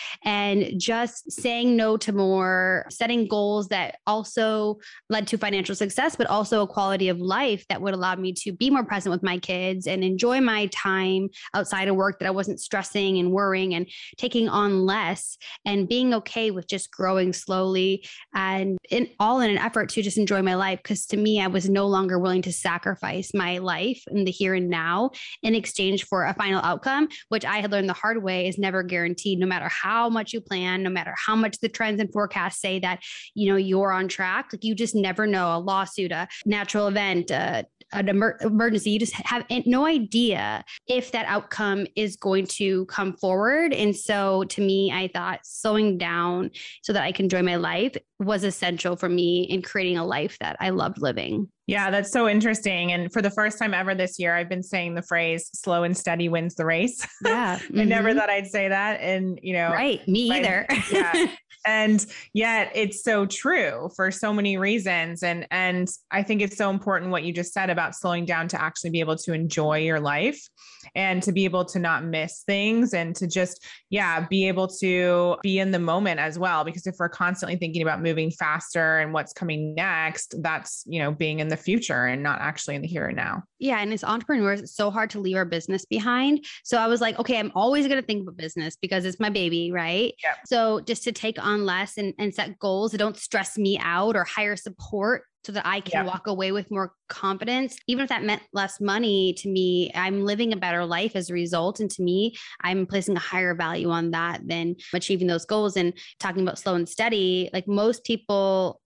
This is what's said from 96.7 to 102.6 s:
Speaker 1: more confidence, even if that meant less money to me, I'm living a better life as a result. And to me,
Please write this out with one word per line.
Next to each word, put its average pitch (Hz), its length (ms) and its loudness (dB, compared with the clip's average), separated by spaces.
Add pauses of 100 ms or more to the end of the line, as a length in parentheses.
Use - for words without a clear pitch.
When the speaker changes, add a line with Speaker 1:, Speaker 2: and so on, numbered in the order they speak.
Speaker 1:
more 190 220 -2 (160)
confidence, 233 680 -2 (100)
even 247 160 0
if 262 60 -4
that 233 140 -2
meant 214 200 -2 (100)
less 196 260 -2
money 202 600 2
to 196 100 -6
me, 185 440 2
I'm 190 300 0
living 214 300 0
a 208 40 -2
better 175 280 0
life 175 320 -2
as 180 120 -4
a 175 40 -6
result. 175 480 0
And 196 100 -2
to - 100 -6
me, 190 340 2 (260)